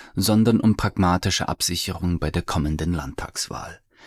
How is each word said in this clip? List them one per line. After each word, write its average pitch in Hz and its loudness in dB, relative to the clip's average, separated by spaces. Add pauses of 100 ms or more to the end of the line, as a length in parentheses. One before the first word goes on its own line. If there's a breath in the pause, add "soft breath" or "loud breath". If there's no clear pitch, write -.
(160 loud breath)
sondern 110 4
um 107 4
pragmatische 92 0
Absicherung 87 -2
bei 76 -2
der 85 -2
kommenden 78 -2
Landtagswahl. - -8 (280 loud breath)